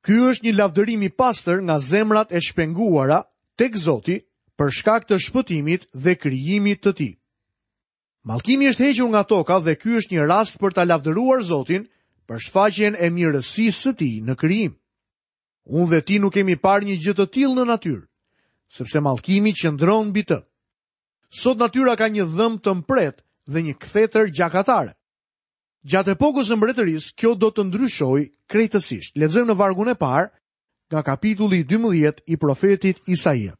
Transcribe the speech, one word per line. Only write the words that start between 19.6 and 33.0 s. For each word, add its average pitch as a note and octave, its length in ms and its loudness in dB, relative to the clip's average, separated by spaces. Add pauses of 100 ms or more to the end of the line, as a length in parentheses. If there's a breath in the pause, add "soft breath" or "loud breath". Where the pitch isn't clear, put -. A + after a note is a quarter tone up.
mbi G3+ 100 -2
të. D#3 160 -2 (920)
Sot A#3+ 280 -2
natyra A#3+ 400 2
ka A3 100 2
një G#3 220 -2
dhëm A3 320 0
të G3 180 0
mpret G3+ 440 -2 (260)
dhe D#3+ 120 -4
një D3+ 120 -6
kthetër G#3+ 560 0
gjakatare. E3+ 640 0 (920)
Gjatë F#3 300 0
epokës C#4 340 0
së A#3 80 0
mbretërisë, G#3 560 -2
kjo A3+ 240 0
do G#3+ 160 2
të G3+ 120 -2
ndryshojë D3+ 640 -2 (200)
krejtësisht. G#3 640 -2
Lexojmë F3 380 2
në - 60 2
vargun G3 320 0
e B3 40 -2
parë D#3 380 0 (580)
nga D#3 160 -2
kapitulli F#3+ 600 0
dymbëdhjetë F3 600 0
i E3 160 -2
profetit F#3+ 640 0